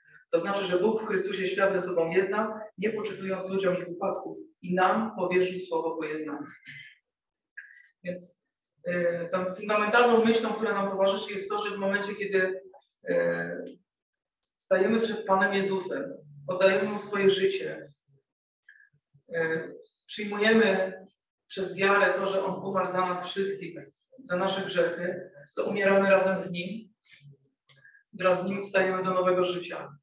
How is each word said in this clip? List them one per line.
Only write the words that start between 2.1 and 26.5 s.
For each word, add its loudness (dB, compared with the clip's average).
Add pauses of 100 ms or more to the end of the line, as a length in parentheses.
jedna, 0 (180)
nie 0
poczytując -4
ludziom 0
ich -8
upadków, -6 (240)
i -2
nam 2
powierzył 0
słowo -4
pojednania”. -8 (1500)
Więc, -10 (440)
e, 0
tą -2
fundamentalną 4
myślą, 4
która -2
nam -2
towarzyszy, 0
jest -6
to, -4
że -6
w -8
momencie, -2
kiedy, -2 (480)
e, 0 (1040)
stajemy 2
przed -2
Panem 4
Jezusem, -2 (320)
oddajemy 4
Mu -4
swoje 2
życie, 0 (1500)
e, -2 (380)
przyjmujemy 2 (540)
przez -6
wiarę 4
to, -2
że 0
On -6
umarł -2
za -2
nas -2
wszystkich, -6 (460)
za -4
nasze -2
grzechy, -2 (260)
to -2
umieramy 4
razem 4
z -8